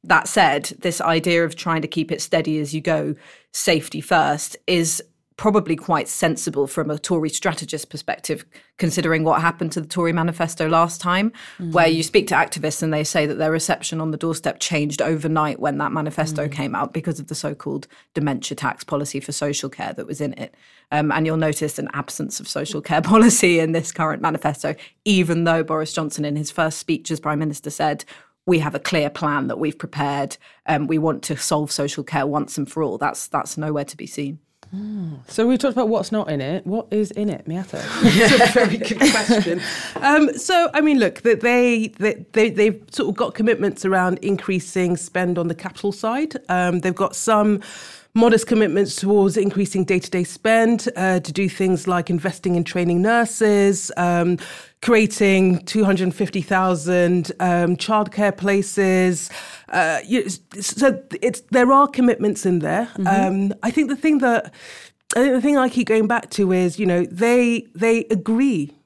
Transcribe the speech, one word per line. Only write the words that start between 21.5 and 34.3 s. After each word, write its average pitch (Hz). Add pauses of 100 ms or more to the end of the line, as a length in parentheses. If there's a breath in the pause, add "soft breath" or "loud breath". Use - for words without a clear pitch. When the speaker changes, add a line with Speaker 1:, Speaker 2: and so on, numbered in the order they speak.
Speaker 1:
an 147
absence -
of -
social 147
care 160
<laughs> 170
policy 208
in 160
this 165
current 156
manifesto, 156 (300 loud breath)
even 170
though 165
Boris 156
Johnson 156
in 147
his 151
first 160
speech 156
as 156
Prime 151
Minister 151
said, 147 (400 loud breath)
"We 175
have 147
a 143
clear 147
plan 147
that -
we've 151
prepared. 143 (260 soft breath)
Um, 151
we 160
want 156
to 151
solve 151
social 143
care 139
once 147
and 139
for 160
all." 123
That's, -
that's -
nowhere 151
to -
be -
seen. 147 (360)